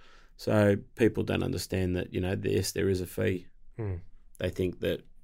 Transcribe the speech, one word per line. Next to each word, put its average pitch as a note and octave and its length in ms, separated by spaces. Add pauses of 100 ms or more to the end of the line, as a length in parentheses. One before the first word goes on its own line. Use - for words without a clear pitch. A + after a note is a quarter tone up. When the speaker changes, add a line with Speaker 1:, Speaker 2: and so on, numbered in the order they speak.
(360)
Speaker 1:
So G#2 400 (200)
people G#2 280
don't G2 180
understand F#2 540
that, - 160
you G2+ 80
know, F#2 220
yes, G2+ 300
there F#2 160
is F#2 120
a F2+ 60
fee. G2 400 (300)
Speaker 2:
Hmm. G2 200 (420)
Speaker 1:
They F#2 120
think F2+ 300
that F2+ 220 (220)